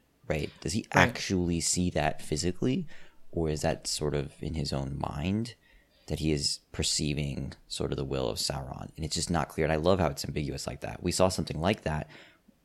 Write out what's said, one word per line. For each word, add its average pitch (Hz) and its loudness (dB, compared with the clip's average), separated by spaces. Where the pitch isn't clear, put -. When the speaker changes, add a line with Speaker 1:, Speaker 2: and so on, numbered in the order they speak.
Speaker 1:
right? 76 -2
Does 80 -4
he 117 -2
Speaker 2:
Right. 90 8
Speaker 1:
actually 87 0
see 90 2
that - 0
physically, 120 0
or 82 0
is 76 -2
that - 0
sort 76 0
of 71 -2
in 78 -4
his 71 0
own 69 -2
mind 101 -2
that 73 -2
he 78 2
is 71 0
perceiving 71 -2
sort - -4
of - -2
the - -2
will - 0
of 110 -2
Sauron? 135 -4
And 156 -6
it's 147 -2
just - -2
not 80 2
clear, 80 0
and 76 4
I 80 4
love 90 6
how 87 4
it's 71 -2
ambiguous 71 -4
like - -8
that. - -8
We 87 2
saw 92 6
something 78 -2
like 95 2
that 78 -2